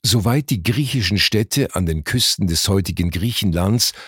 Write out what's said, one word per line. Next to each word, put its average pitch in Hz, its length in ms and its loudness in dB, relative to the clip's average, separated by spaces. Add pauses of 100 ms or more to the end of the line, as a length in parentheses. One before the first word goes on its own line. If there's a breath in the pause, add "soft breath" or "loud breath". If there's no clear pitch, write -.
Soweit 117 460 2
die 95 120 -2
griechischen 113 560 0
Städte - 560 0
an 92 120 0
den 80 180 -2
Küsten - 420 0
des 85 220 0
heutigen 90 420 0
Griechenlands 98 840 0 (140 loud breath)